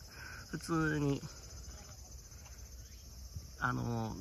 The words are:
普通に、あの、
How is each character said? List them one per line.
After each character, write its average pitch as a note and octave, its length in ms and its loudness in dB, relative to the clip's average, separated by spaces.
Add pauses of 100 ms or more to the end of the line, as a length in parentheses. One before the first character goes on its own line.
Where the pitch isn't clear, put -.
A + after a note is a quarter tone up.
(500)
普 D#3+ 80 0
通 D#3 420 6
に、 C#3+ 200 6 (2500)
あ B2 140 4
の、 A#2 480 4